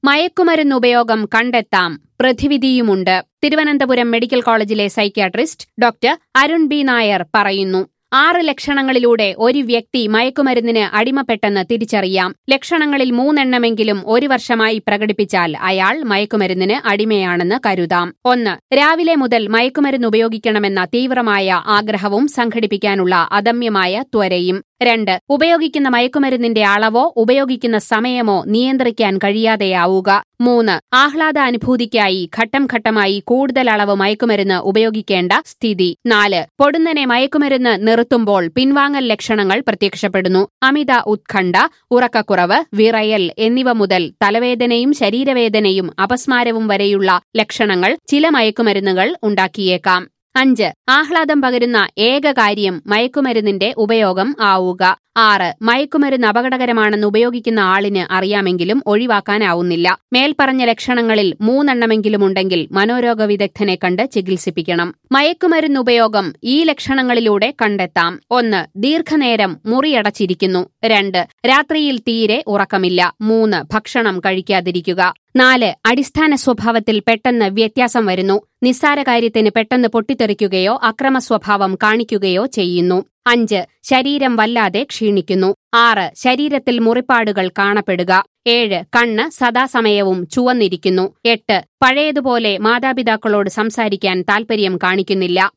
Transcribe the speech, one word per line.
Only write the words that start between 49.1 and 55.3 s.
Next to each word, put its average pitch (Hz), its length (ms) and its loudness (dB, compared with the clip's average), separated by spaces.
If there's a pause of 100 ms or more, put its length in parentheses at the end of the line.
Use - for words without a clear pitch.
ഉണ്ടാക്കിയേക്കാം. 190 840 0 (280)
അഞ്ച്, 254 360 2 (160)
ആഹ്ലാദം 302 540 2
പകരുന്ന 240 460 0 (100)
ഏക 269 340 2
കാര്യം 202 540 0
മയക്കുമരുന്നിന്റെ 220 880 0
ഉപയോഗം 214 640 0
ആവുക. 185 560 2 (200)
ആറ്, 202 460 2